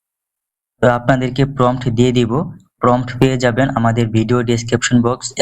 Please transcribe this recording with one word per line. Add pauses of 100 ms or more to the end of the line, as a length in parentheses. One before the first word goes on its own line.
(800)
তো (120)
আপনাদেরকে (140)
প্রম্পট (120)
দিয়ে
দিব। (500)
প্রম্পট (100)
পেয়ে
যাবেন (120)
আমাদের (120)
ভিডিও (100)
ডেসক্রিপশন
বক্স (140)